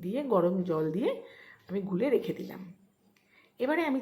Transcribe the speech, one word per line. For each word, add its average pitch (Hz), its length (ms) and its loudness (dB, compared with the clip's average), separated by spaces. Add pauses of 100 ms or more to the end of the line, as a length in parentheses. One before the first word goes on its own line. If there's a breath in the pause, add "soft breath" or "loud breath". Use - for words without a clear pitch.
দিয়ে 214 180 -4 (120)
গরম 180 240 4 (120)
জল 156 240 2
দিয়ে 254 180 0 (560 loud breath)
আমি 196 220 -4
গুলে 190 220 0
রেখে 196 240 2
দিলাম। - 280 -12 (1000 soft breath)
এবারে 302 300 2
আমি 262 120 2